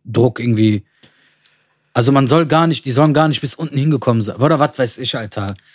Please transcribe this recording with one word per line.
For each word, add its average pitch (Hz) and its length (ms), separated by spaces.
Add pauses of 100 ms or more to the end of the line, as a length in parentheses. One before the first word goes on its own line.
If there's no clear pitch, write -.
Druck 117 360
irgendwie 107 440 (1120)
also 123 140
man 135 160
soll 160 180
gar 160 220
nicht, 156 160
die 131 80
sollen 147 200
gar 151 140
nicht 147 140
bis - 160
unten 165 200
hingekommen 131 460
sein. 107 140
Oder 143 240
was - 180
weiß 127 200
ich, 127 180
Alter. 101 400 (180)